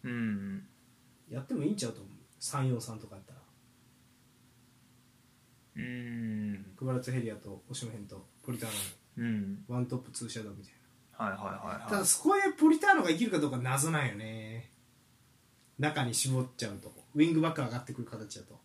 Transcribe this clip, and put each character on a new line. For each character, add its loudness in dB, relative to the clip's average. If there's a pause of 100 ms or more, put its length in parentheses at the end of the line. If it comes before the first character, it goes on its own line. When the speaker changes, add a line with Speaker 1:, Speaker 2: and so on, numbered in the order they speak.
Speaker 1:
う -6
ん。 -2 (600)
Speaker 2:
や -6
っ -10
て -4
も 0
い 2
い 2
ん 0
ち -4
ゃ -2
う -12
と -14
思 -18
う。 -18 (260)
三 0
四 2
三 -10
と -14
か -16
や -14
っ -20
た -20
ら。 -20 (2250)
Speaker 1:
う -8
ん。 -4 (100)
Speaker 2:
ク -6
バ 0
ル 2
ツ -6
ヘ 2
リ -4
ア -8
と -14
オ -10
シ -8
ム -8
ヘ -10
ン -10
と -16 (160)
ポ -8
リ -4
タ -6
ー -6 (480)
ノ -2
の 0
Speaker 1:
う 0
ん。 -2
Speaker 2:
ワ -2
ン 2
ト -4
ッ -2
プ -10
ツ -8
ー -8
シ -8
ャ -10
ド -10
ウ -14
み -14
た -20
い -20 (460)
な。 -2
Speaker 1:
は 0
い -6
は -
い -10
は -6
い -8
は -10
い。 -6
Speaker 2:
た 2
だ 2
そ 4
こ 6
へ 4 (120)
ポ 6
リ 6
タ 6
ー 12
ノ 4
が 4
生 6
き 2
る 0
か 2
ど 2
う 0
か -2
謎 2
な 2
ん 2
よ -2
ね。 -8 (1080)
中 2
に 0
絞 2
っ 0 (100)
ち -4
ゃ -4
う -8
と。 -14 (220)
ウ 2
ィ 8
ン 4
グ 6
バ 4
ッ -4
ク -2
上 -2
が -4
っ -8
て -12
く -8
る -8
形 -12
だ -16
と。 -20